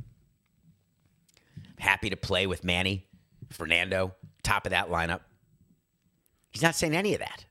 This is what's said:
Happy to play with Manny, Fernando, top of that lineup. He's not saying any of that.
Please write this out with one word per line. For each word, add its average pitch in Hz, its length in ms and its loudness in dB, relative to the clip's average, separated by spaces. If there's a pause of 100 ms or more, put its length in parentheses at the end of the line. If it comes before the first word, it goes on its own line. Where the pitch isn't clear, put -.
(1800)
Happy 98 320 2
to 92 60 -2
play 95 300 0
with 90 160 -2
Manny, 92 460 0 (420)
Fernando, 92 640 0 (280)
top 101 240 2
of 101 40 -2
that 92 180 2
lineup. 85 340 0 (1300)
He's 107 100 -2
not 160 120 4
saying 156 200 0
any 190 200 0
of - 60 -4
that. - 300 -10